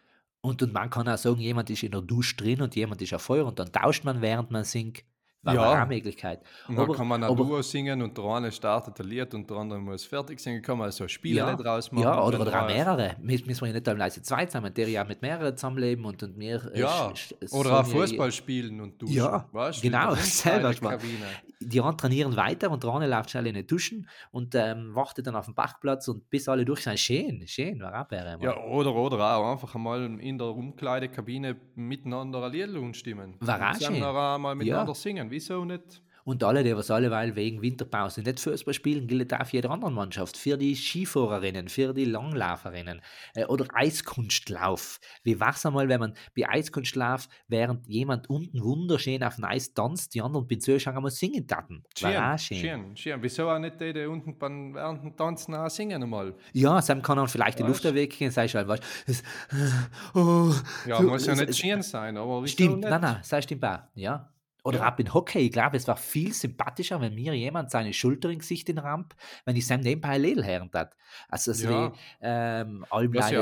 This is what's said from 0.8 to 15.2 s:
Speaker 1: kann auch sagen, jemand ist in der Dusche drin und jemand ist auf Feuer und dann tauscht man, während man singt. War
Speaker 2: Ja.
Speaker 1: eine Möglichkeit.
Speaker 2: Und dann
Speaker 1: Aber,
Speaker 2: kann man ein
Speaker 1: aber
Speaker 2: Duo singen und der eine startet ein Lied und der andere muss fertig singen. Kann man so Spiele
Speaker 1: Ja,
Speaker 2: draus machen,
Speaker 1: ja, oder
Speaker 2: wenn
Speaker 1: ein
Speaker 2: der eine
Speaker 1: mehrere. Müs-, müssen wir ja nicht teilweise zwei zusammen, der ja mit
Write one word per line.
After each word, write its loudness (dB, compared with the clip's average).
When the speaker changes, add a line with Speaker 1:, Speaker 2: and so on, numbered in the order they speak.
Speaker 1:
kann -2
auch 2
sagen, 2
jemand -2
ist -4
in -4
der -2
Dusche 0
drin 0
und -2
jemand -2
ist -4
auf -4
Feuer 2
und -4
dann -6
tauscht 4
man, 0
während 0
man -2
singt. -6
War 2
Speaker 2:
Ja. 6
Speaker 1:
eine 2
Möglichkeit. -6
Speaker 2:
Und -6
dann 4
Speaker 1:
Aber, 0
Speaker 2:
kann -2
man 0
ein 4
Speaker 1:
aber 4
Speaker 2:
Duo 2
singen -2
und -6
der -4
eine 0
startet -2
ein -8
Lied -6
und -8
der -6
andere -6
muss -8
fertig -8
singen. -6
Kann -2
man -2
so -6
Spiele -2
Speaker 1:
Ja, 2
Speaker 2:
draus -2
machen, 2
Speaker 1:
ja, 4
oder 4
Speaker 2:
wenn 2
Speaker 1:
ein 0
Speaker 2:
der 4
eine 2
Speaker 1:
mehrere. 2
Müs-, -2
müssen -4
wir -2
ja -4
nicht -4
teilweise 0
zwei 0
zusammen, -6
der 2
ja 0
mit -8